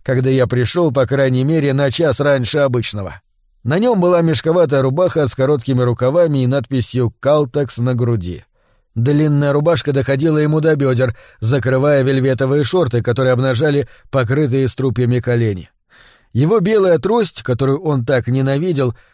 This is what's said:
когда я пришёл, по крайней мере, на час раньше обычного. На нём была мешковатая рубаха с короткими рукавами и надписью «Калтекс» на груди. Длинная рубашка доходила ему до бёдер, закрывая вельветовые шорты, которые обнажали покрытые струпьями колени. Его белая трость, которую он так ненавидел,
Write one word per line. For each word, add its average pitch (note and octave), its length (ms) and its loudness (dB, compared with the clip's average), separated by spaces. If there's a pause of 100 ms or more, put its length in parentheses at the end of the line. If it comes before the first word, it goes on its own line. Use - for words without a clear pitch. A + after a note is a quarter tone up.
когда C3 260 0
я C3 180 2
пришёл, B2 420 0
по B2+ 160 0
крайней C3 380 0
мере, C#3+ 300 0
на C#3 180 0
час C#3+ 300 0
раньше C#3+ 380 0
обычного. G#2+ 600 -4 (440)
На C3+ 120 0
нём A3+ 220 2
была F3 220 2
мешковатая D#3+ 600 0
рубаха D3 460 0
с - 80 -6
короткими C3 460 0
рукавами C3+ 600 0
и B2 40 0
надписью B2+ 720 -2
«Калтекс» C#3+ 580 0
на B2 160 -2
груди. A2+ 520 -2 (500)
Длинная C#3+ 560 2
рубашка D3 400 0
доходила C#3 460 0
ему D3+ 240 0
до D#3 160 2
бёдер, B2+ 400 0 (240)
закрывая C3 600 0
вельветовые C3+ 600 0
шорты, B2 380 0
которые B2+ 320 0
обнажали C3+ 560 0 (200)
покрытые C3+ 600 0
струпьями B2 500 0
колени. A2+ 500 -2 (600)
Его E3+ 300 2
белая F#3+ 380 2
трость, G#3 440 -2
которую C3+ 380 -2
он C#3 240 -2
так B2+ 220 0
ненавидел, C3+ 680 -2 (180)